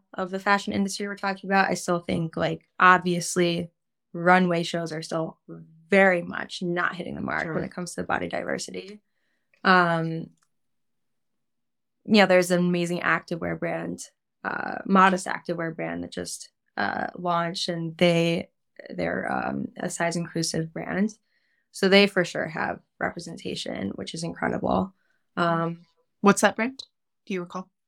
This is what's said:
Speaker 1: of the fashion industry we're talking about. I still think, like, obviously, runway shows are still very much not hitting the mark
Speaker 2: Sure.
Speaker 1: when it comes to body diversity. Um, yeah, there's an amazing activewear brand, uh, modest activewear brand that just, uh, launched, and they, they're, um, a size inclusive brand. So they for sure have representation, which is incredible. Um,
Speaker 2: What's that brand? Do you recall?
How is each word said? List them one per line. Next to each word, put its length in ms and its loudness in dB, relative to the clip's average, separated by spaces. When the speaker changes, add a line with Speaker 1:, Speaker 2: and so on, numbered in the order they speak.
Speaker 1:
of 160 -6
the 100 -6
fashion 320 0
industry 340 -2
we're 100 -8
talking 320 -4
about. 220 4
I 40 2
still 260 -2
think, 360 -4
like, 320 -4
obviously, 920 4
runway 500 4
shows 300 -4
are 100 -8
still 360 -6
very 340 6
much 400 -10
not 340 -2
hitting 180 -8
the 60 -10
mark 240 -4
Speaker 2:
Sure. 100 -6
Speaker 1:
when 100 -2
it 60 -8
comes 240 -10
to 80 -8
body 260 -2
diversity. 720 -8
Um, 680 0
yeah, 220 8
there's 240 6
an 100 4
amazing 400 0
activewear 580 -2
brand, 420 -6
uh, 420 -6
modest 400 6
activewear 480 -6
brand 280 -6
that 80 -10
just, 400 -10
uh, 300 -4
launched, 520 -2
and 280 -6
they, 540 2
they're, 400 -4
um, 460 -4
a 120 -6
size 280 -2
inclusive 560 -4
brand. 440 -2
So 180 0
they 180 8
for 180 0
sure 240 -4
have 320 -4
representation, 920 -6
which 240 -10
is 100 -8
incredible. 680 -2
Um, 500 -2
Speaker 2:
What's 220 6
that 120 4
brand? 300 -6
Do 80 -6
you 60 -4
recall? 280 -10